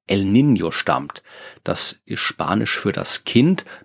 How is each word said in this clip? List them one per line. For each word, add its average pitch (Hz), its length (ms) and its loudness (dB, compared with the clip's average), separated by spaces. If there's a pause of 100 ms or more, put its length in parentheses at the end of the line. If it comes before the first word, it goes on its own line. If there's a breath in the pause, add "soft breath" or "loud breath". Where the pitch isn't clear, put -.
El 98 180 0
Niño 101 500 2
stammt. 71 500 -4 (400 loud breath)
Das - 400 -4
ist - 160 -8
Spanisch - 580 -2
für 101 140 -2
das - 320 -4
Kind, 160 400 2 (220 loud breath)